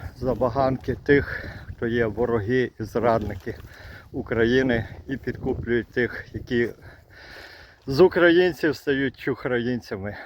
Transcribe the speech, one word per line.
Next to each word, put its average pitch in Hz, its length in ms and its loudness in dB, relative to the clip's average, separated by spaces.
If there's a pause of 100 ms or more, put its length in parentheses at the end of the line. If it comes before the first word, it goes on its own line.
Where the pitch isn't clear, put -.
(160)
забаганки 127 800 0
тих, - 520 2 (200)
хто - 200 -6
є 117 200 0
вороги 117 640 0 (100)
і 113 40 -6
зрадники 113 720 0 (580)
України, 120 760 2 (200)
і 135 80 -6
підкуплюють 120 720 -4
тих, - 440 -2
які 117 360 -2 (1160)
з 135 140 2
українців 175 760 6
стають 135 400 -2
чухраїнцями. 120 1080 -4